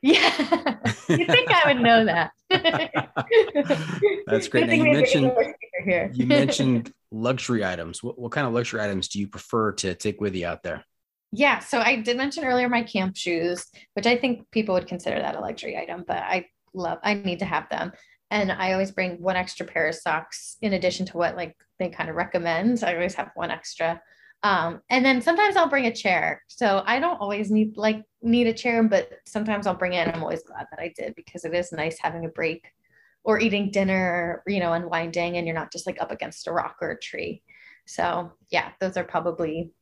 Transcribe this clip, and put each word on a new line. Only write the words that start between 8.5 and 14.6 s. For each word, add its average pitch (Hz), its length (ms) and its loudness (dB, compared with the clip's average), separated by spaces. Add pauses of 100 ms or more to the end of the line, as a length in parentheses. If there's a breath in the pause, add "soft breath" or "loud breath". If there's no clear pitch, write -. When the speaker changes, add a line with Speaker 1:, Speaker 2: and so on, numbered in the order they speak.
Speaker 2:
luxury 117 280 -2
items 98 280 -2
do 101 100 -6
you 101 80 -2
prefer 104 460 -2
to 92 240 -4
take - 240 -4
with 98 160 -2
you 87 100 -4
out 85 160 -6
there? 85 220 -8 (480)
Speaker 1:
Yeah. 254 260 2
So - 220 -2
I 240 160 2
did 240 200 -2
mention 277 280 -4
earlier 247 240 2
my 240 160 0
camp 190 320 -2
shoes, 175 500 -2 (280 loud breath)
which 202 120 -2
I 240 100 4
think 240 360 -2
people 214 240 0